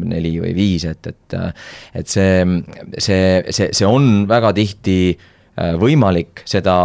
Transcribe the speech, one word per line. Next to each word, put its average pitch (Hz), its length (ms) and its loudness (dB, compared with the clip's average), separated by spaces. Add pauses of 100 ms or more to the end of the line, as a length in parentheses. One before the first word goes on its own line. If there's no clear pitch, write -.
(140)
neli 82 260 -4
või 87 160 -4
viis, 90 320 0
et, 80 240 -10
et, - 260 -12
äh, 87 320 -10 (300)
et - 160 -6
see, 95 260 4 (540)
see, 92 560 2
see, - 240 -2
see 101 160 2
on 117 400 4
väga 113 240 2
tihti, 101 440 -2 (600)
äh, 85 180 -2
võimalik 101 680 0
seda 92 380 2